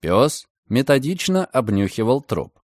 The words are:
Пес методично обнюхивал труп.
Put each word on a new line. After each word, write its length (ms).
Пес 480
методично 760
обнюхивал 760
труп. 360